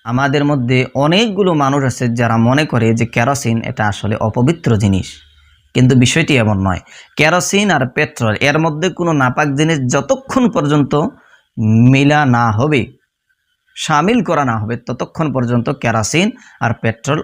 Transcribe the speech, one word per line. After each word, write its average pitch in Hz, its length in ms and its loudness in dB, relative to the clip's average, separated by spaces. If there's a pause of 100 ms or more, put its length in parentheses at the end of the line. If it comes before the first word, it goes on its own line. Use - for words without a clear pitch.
আমাদের 135 400 0
মধ্যে 131 320 0 (180)
অনেকগুলো 185 600 0
মানুষ 143 280 0
আছে 127 300 -2
যারা 117 260 0
মনে 127 260 2
করে 113 280 0
যে 113 120 -2 (100)
কেরোসিন 117 420 -2 (100)
এটা 117 200 -4
আসলে 107 340 -4
অপবিত্র 127 560 0
জিনিস, 95 300 0 (680)
কিন্তু 127 200 4
বিষয়টি 151 420 2
এমন 107 260 0
নয়। 92 180 -2 (340)
কেরোসিন 180 560 0
আর 143 120 0 (100)
পেট্রোল 123 480 -2
এর 147 180 0
মধ্যে 160 340 -2
কোনো 170 200 -2
নাপাক 139 400 0
জিনিস 151 240 0 (120)
যতক্ষণ 247 600 -2
পর্যন্ত 147 440 0 (920)
মিলা 143 400 4
না 120 240 2
হবে, 131 300 0 (920)
শামিল 165 480 0
করা 156 220 -2
না 117 120 -2
হবে, 104 180 -6 (100)
ততক্ষণ 151 480 -6
পর্যন্ত 123 340 -2 (140)
কেরোসিন 117 460 0 (320)
আর 117 200 -2
পেট্রোল 139 440 -4